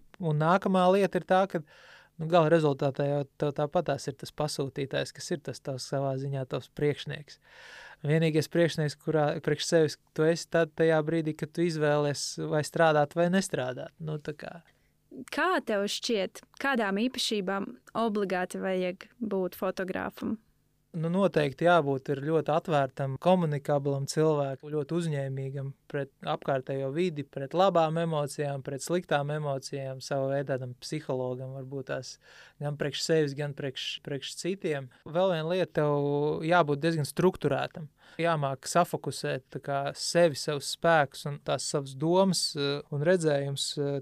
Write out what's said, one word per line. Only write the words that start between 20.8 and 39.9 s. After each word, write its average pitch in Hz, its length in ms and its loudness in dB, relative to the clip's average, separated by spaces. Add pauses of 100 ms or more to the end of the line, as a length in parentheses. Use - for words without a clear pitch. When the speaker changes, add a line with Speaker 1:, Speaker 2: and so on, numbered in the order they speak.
Speaker 1:
Nu, 165 180 -2
noteikti 165 560 2
jābūt 143 420 4
ir 139 140 -2
ļoti 151 300 0
atvērtam, 139 680 0
komunikablam 147 880 2
cilvēkam, 147 640 0
ļoti 151 240 -2
uzņēmīgam 139 800 -4 (120)
pret 139 260 -4 (100)
apkārtējo 135 680 -2
vidi, 156 360 -2
pret 139 240 -8
labām 165 480 4
emocijām, 147 640 -2
pret 139 200 -6
sliktām 151 520 0
emocijām, 135 640 -6
sava 135 320 -2
veida 139 220 -2
tādam 127 260 -6
psihologam, 131 800 -6
varbūt 135 340 -10
tās 131 220 -8 (500)
gan 147 160 -6
priekš 147 240 -4
sevis, 156 320 2
gan 147 200 -6
priekš, - 340 -6 (180)
priekš 143 320 -8
citiem. 165 480 -4 (160)
Vēl 180 320 0
viena 160 160 -4
lieta, 175 300 0
tev 147 680 0
jābūt 151 360 4
diezgan 160 240 0
strukturētam. 147 840 0 (300)
Jāmāk 147 480 0
safokusēt, 147 840 0
tā 147 80 -8
kā, 139 180 -4 (220)